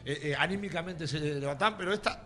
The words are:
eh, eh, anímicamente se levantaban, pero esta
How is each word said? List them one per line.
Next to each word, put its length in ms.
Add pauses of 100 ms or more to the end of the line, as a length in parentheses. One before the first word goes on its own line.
eh, 180
eh, 140
anímicamente 680
se 120
levantaban, 580
pero 160
esta 320